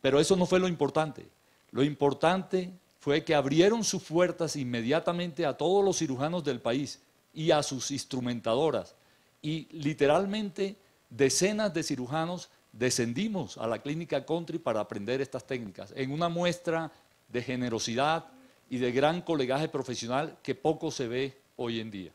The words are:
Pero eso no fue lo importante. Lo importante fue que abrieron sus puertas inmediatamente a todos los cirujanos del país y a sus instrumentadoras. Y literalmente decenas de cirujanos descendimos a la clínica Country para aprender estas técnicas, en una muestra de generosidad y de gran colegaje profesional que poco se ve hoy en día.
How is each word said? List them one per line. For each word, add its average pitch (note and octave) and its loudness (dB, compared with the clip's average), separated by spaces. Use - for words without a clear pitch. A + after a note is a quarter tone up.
Pero C#3 4
eso D#3+ 6
no F3+ 2
fue F#3 4
lo F#3 2
importante. D3+ -2
Lo A#2+ 2
importante F3 2
fue D3 0
que D#3 2
abrieron E3 4
sus - -2
puertas E3+ 0
inmediatamente D3+ 0
a C3+ -2
todos F#3+ 4
los F#3 2
cirujanos D#3 -2
del C3+ -2
país B2+ -2
y D#3+ 0
a D3+ 6
sus C3+ -4
instrumentadoras. B2 -2
Y D#3 -4
literalmente F#3+ 0
decenas F3+ 2
de D#3+ -2
cirujanos D#3 -4
descendimos B2+ -2
a A2 -6
la A2 -2
clínica D3+ -4
Country E3 -4
para A2 0
aprender A2 -4
estas C3 -8
técnicas, G2+ -8
en C3 -4
una E3+ 0
muestra E3+ -2
de A#2+ -4
generosidad B2+ -2
y B2+ -4
de B2 0
gran D3+ 2
colegaje D3+ 0
profesional C3 -4
que C3+ -4
poco D#3 -2
se C3+ -6
ve C3 -4
hoy A#2 -4
en A2 -8
día. F#2+ -12